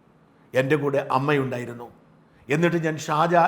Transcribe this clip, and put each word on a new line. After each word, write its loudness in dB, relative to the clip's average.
എൻ്റെ 2
കൂടെ 0
അമ്മയുണ്ടായിരുന്നു. -4
എന്നിട്ട് 2
ഞാൻ -2
"ഷാജ" 0